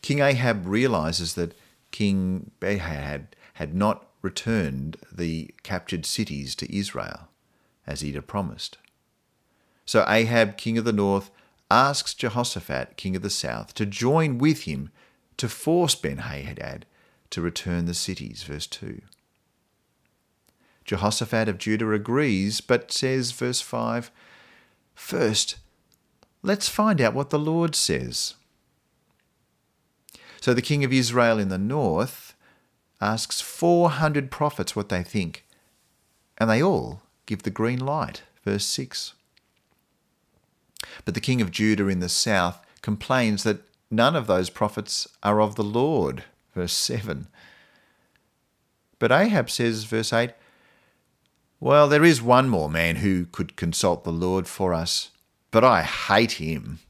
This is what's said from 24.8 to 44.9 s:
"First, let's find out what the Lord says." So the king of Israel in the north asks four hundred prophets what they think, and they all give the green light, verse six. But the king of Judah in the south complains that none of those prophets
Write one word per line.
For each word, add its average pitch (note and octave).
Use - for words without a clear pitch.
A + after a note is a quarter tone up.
"First, -
let's G3+
find G#3
out A#2
what C#3
the D3+
Lord D#3+
says." -
So B2+
the A#2+
king C#3+
of B2+
Israel A#2+
in G2+
the F#2
north G#2+
asks G#2+
four E3+
hundred C#3+
prophets -
what G#2
they F2+
think, F2
and A2+
they A2+
all F#2
give G2+
the G#2+
green A#2
light, D3
verse G2+
six. -
But F#2
the A2
king B2+
of F#2+
Judah G#2
in F#2
the F2+
south F2+
complains A2
that G#2+
none A#2+
of B2
those F#2
prophets -